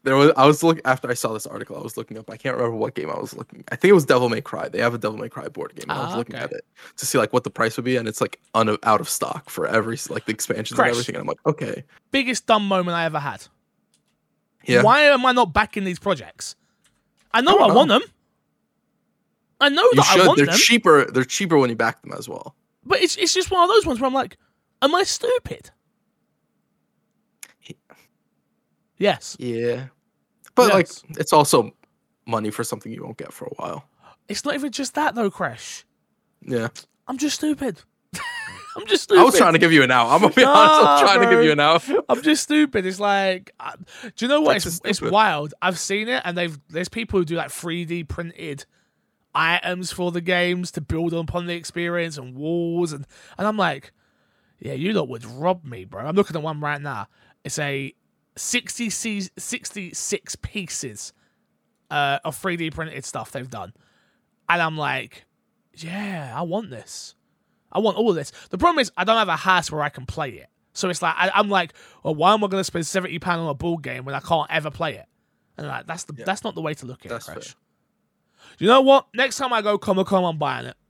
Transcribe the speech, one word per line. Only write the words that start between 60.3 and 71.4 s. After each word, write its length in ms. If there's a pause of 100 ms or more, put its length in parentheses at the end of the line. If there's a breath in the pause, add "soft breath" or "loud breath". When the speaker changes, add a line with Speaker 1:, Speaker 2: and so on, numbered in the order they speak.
Speaker 2:
pieces, 760 (800)
uh, 340
of 120
three 200
D 140
printed 340
stuff 280
they've 180
done. 220 (760)
And 140
I'm 140
like, 500 (480)
"Yeah, 600
I 80
want 280
this. 440 (580)
I 60
want 180
all 140
of 60
this." 160 (180 loud breath)
The 80
problem 220
is 160
I 80
don't 120
have 120
a 80
house 340
where 120
I 60
can 180
play 240
it. 180 (240)
So 160
it's 140
like, 140
I, 180
I'm 140